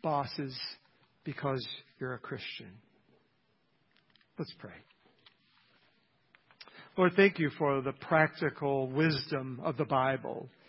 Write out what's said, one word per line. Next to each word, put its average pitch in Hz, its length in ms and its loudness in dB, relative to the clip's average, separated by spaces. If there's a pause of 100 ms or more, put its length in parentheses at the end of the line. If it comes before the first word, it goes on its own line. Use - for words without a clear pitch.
bosses, 139 560 -2 (640)
because 135 420 -4 (340)
you're 127 140 -6
a 120 60 -10
Christian. - 520 -12 (1700)
Let's - 220 -8
pray. 95 140 -16 (2250)
Lord, 180 180 6
thank 196 240 8
you 156 180 2
for 139 240 2
the 131 120 -4
practical 147 960 2
wisdom 131 760 0
of 151 140 -2
the 156 80 2
Bible. 135 640 0 (180)